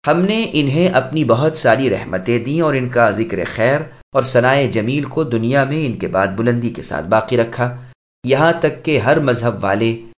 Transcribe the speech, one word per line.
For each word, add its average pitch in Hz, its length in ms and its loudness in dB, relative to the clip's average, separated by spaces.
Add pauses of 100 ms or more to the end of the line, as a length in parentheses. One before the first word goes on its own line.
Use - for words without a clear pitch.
ہم 156 140 2
نے 220 320 0
انہیں 151 360 2
اپنی 143 360 0
بہت 127 320 2
ساری 123 340 2
رحمتیں 92 480 -2
دیں 139 220 -2
اور 151 140 0
ان 127 140 -2
کا 120 220 4
ذکر 101 280 -2 (160)
خیر 131 260 0 (320)
اور 131 100 2
ثنائے 127 460 2
جمیل 117 360 -2
کو 151 200 -4
دنیا 127 400 0
میں 147 220 -2
ان 104 120 -4
کے 95 100 -6
بعد 95 180 2
بلندی 117 440 -2
کے - 120 -10
ساتھ 78 240 -6
باقی 110 300 0
رکھا، 120 500 -2 (380)
یہاں 143 360 4
تک 151 240 -2
کہ 151 140 0
ہر 131 200 2
مذہب 117 460 0
والے 113 380 0 (160)